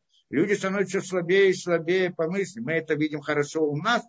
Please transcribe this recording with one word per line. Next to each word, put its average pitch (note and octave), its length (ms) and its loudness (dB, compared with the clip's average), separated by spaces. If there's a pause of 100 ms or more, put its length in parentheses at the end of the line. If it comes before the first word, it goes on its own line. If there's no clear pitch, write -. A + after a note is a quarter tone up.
(320)
Люди F3 220 2
становятся F#3+ 480 -2
всё - 80 -10
слабее F#3 420 4
и - 20 4
слабее F3+ 580 0
по E3 160 -2
мысли. F3+ 320 -4
Мы C3 140 -4
это D#3+ 220 0
видим D3+ 260 -2
хорошо D3 420 0
у D3 140 0
нас, G#3+ 320 0